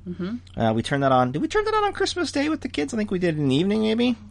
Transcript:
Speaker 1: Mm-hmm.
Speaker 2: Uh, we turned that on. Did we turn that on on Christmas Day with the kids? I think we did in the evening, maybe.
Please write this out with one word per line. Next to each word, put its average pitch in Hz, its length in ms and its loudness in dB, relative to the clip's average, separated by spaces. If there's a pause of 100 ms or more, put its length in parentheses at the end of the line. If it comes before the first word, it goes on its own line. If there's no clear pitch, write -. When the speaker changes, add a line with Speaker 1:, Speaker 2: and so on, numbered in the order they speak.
Speaker 1:
Mm-hmm. 180 520 -8
Speaker 2:
Uh, 113 120 2
we 113 100 0
turned 139 200 0
that 135 100 4
on. 127 200 4
Did 151 100 -4
we 311 60 -2
turn 415 160 0
that 440 100 0
on 427 100 2
on 403 100 0
Christmas 359 380 -2
Day 285 160 0
with 311 120 -2
the - 80 -8
kids? 285 260 -4
I - 40 -2
think 214 120 -2
we 190 80 0
did 170 200 0
in 147 100 2
the 127 60 4
evening, 202 280 2
maybe. 233 340 2 (140)